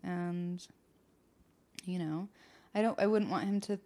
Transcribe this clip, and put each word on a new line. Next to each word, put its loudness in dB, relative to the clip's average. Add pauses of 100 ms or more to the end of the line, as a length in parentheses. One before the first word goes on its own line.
and, -4 (1160)
you -4
know, -4 (480)
I 2
don't, 2
I 4
wouldn't 4
want 0
him 2
to, -4